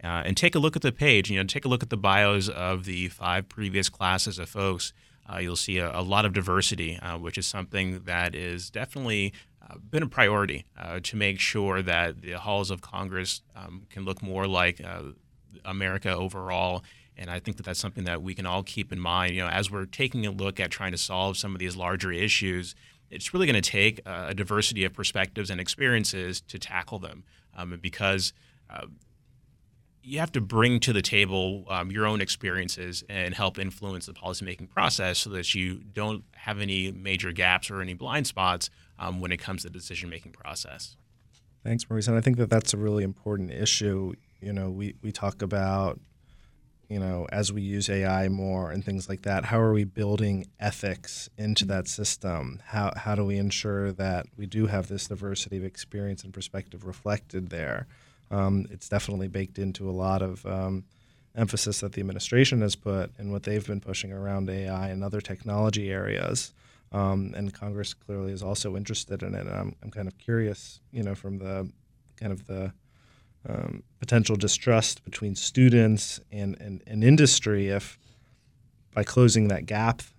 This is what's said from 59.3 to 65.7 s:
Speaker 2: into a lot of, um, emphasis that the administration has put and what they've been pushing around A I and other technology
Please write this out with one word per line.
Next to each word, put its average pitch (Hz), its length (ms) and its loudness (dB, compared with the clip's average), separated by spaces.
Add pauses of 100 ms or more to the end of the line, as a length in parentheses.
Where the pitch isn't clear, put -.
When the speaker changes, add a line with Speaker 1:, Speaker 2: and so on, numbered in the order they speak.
Speaker 2:
into 95 320 -4
a - 20 -2
lot 95 300 2
of, 92 240 -4
um, 95 380 -2 (500)
emphasis 110 460 0
that 101 140 -6
the 98 80 -4
administration 120 580 4
has 104 160 2
put 95 420 -2
and 101 140 -6
what 101 120 -4
they've 104 220 -2
been 101 140 -4
pushing 95 320 -6
around 98 380 -4
A 95 180 -4
I 95 220 -2
and 95 120 -4
other 101 200 -4
technology 104 680 0